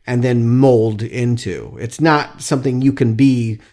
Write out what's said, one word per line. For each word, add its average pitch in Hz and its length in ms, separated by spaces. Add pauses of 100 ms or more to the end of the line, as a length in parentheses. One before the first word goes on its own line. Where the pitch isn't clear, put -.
and 123 180
then 120 340
mold 113 460
into. 113 760
It's 117 220
not 151 400
something 131 400
you 139 120
can 123 200
be 117 460 (120)